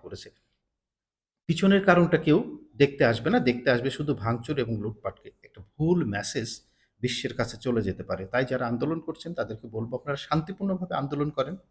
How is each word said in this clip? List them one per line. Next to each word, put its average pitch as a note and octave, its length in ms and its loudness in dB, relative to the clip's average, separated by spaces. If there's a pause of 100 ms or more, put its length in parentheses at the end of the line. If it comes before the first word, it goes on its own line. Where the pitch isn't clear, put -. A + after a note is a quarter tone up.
করেছে। F#2 240 -14 (1200)
পিছনের G3 400 4
কারণটা E3+ 300 6
কেউ D#3 200 6 (380)
দেখতে C#3+ 280 4
আসবে A#2 260 2
না, B3 80 4
দেখতে A#2+ 320 2
আসবে B2 200 2
শুধু D3 240 -2
ভাঙচুর A#2+ 500 -4
এবং A2+ 180 -4
লুটপাটকে। G#2+ 460 -8 (180)
একটা - 140 -20 (120)
ভুল E3 320 2
মেসেজ G#2+ 440 -4 (540)
বিশ্বের B2 320 -4
কাছে A2+ 300 -4
চলে A#2+ 180 0
যেতে F#2 200 -4
পারে। F#2 240 -6
তাই B2+ 240 0
যারা B2+ 160 -2
আন্দোলন B2 340 -2
করছেন - 340 -10
তাদেরকে A2 320 -8
বলবো A2+ 300 -8
আপনারা C#3 300 -6
শান্তিপূর্ণভাবে F3+ 680 -4
আন্দোলন C#3+ 360 -2
করেন, D3 240 -2 (160)